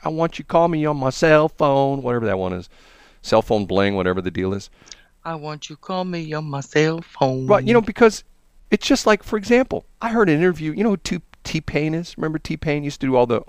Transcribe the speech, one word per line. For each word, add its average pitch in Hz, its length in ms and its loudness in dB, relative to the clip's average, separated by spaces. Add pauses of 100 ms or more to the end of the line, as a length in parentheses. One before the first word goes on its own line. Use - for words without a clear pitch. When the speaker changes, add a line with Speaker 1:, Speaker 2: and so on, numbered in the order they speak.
Speaker 1:
I 156 60 -4
want 160 280 -4
you 156 60 -12
call 170 240 2
me 156 160 -2
on 151 140 -2
my 131 100 -2
cell 156 400 4
phone," 139 540 0
whatever 120 240 -2
that 95 120 0
one 92 140 -2
is. 90 160 -8 (540)
Cell 113 200 2
phone 104 240 -2
bling, 98 300 2
whatever 92 240 0
the 90 100 -6
deal 92 220 -4
is. 98 160 -8 (560)
Speaker 2:
"I 165 100 -8
want 151 360 -12
you 151 60 -18
call 185 280 -6
me 170 300 -8
on 156 100 -6
my 143 160 -6
cell 156 400 0
phone." 131 460 -2
Speaker 1:
Right, 190 180 6
you 208 80 2
know, 240 80 6
because 226 420 2 (480)
it's - 160 0
just - 200 2
like, 214 160 4
for - 160 -4
example, 233 480 0 (160)
I 233 80 -4
heard 220 180 2
an 151 80 4
interview, 156 360 0
you 202 120 -2
know 233 60 2
who 196 80 0
T-, 175 220 -6 (220)
T-Pain 156 500 -4
is? 170 240 -8
Remember 160 220 -4
T-Pain 151 460 -4
used 143 160 -8
to 139 80 -4
do 131 80 2
all 123 100 4
the 113 220 0